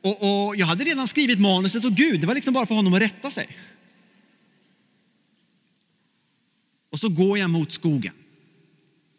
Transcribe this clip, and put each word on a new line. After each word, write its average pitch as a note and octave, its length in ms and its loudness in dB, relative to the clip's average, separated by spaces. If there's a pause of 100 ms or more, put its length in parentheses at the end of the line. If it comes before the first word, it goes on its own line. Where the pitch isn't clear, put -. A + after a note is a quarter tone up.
Och, G3+ 400 0
och G#3 100 -8
jag F#3 100 2
hade F3 180 -2
redan C4+ 240 -2
skrivit B3 320 0
manuset G3 440 2
och B3 80 2
Gud, A3+ 280 2
det D#3 60 -2
var A#3 80 0
liksom C4+ 200 -2
bara B3 120 0
för A3+ 80 -2
honom F#3+ 200 4
att F#3+ 80 4
rätta B3+ 280 -4
sig. - 260 -10 (3250)
Och D3+ 100 -6
så A3 80 -2
går F#3+ 300 2
jag F#3 120 0
mot E3 220 -2
skogen. C#3 420 -2 (1040)